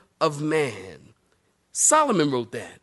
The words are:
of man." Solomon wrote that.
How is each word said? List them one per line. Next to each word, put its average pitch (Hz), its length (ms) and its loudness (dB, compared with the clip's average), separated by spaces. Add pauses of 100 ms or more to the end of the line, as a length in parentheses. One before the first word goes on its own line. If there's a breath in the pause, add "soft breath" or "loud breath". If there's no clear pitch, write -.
(200 soft breath)
of 151 220 0
man." 104 720 -4 (560)
Solomon 233 640 2
wrote 120 180 -4
that. 107 320 -14